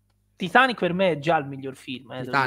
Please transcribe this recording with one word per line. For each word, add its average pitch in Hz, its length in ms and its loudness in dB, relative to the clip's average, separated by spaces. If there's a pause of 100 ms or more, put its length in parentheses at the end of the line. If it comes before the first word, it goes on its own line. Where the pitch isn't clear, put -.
(380)
Titanic 247 420 2
per 170 140 0
me 185 180 2
è 151 80 -2
già 160 160 2
il 147 120 -2
miglior 135 280 -10
film, 127 380 -14
eh, 131 80 -10
devo 127 100 -10
dire - 0 -
la 139 160 2